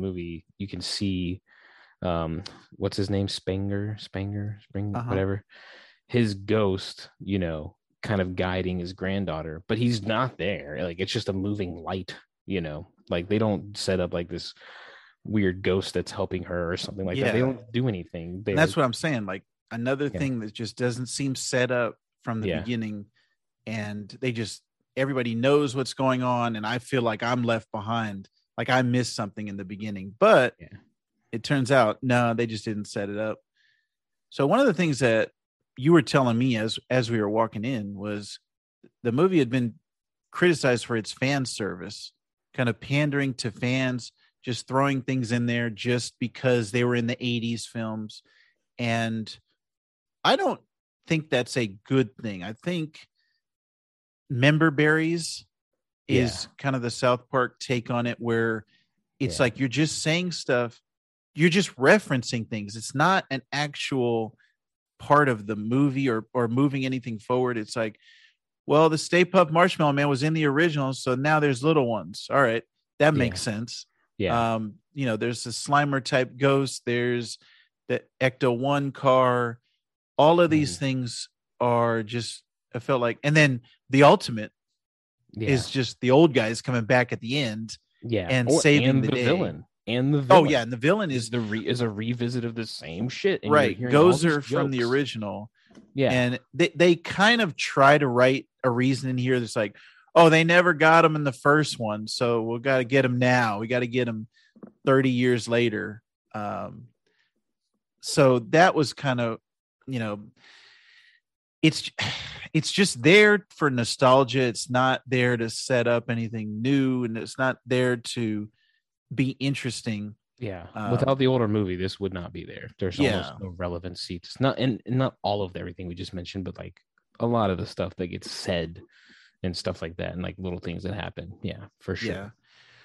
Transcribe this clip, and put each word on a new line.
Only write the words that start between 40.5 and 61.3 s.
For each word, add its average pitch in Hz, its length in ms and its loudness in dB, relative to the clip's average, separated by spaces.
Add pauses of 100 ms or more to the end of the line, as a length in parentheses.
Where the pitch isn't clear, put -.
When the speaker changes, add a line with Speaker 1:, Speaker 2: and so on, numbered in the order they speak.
Speaker 2:
for 120 100 -4
its 107 160 -6
fan 135 320 -2
service, 90 680 -10 (420)
kind 123 140 -2
of 110 120 -4
pandering 139 540 -2
to 117 160 -6
fans, 127 640 -4 (300)
just 123 240 -8
throwing 135 360 0
things 127 300 -2
in 120 140 0
there 120 220 0
just 117 500 -4
because 120 520 0
they 123 140 0
were 123 100 2
in 117 140 0
the 120 160 -4
eighties 117 420 -4
films. 110 560 -10 (560)
And 113 600 -4 (840)
I 208 120 4
don't 330 240 -2 (460)
think 160 240 -2
that's 123 260 0
a 120 100 2
good 113 500 -2
thing. 98 260 -8
I 104 120 -8
think 160 520 -8 (1200)
member 147 400 4
berries 160 760 0 (640)
is 127 380 0
Speaker 1:
Yeah. - 120 -20
Speaker 2:
kind 135 180 -4
of 120 60 -4
the 120 80 -4
South 123 380 0
Park 123 300 -2
take 123 320 -4
on 120 160 -2
it, 120 140 -4
where 113 440 -2 (540)
it's 135 200 -4
Speaker 1:
Yeah. 147 60 2
Speaker 2:
like, 120 140 0
you're 135 100 0
just 151 340 -2
saying 170 300 -2
stuff, 120 480 -2 (540)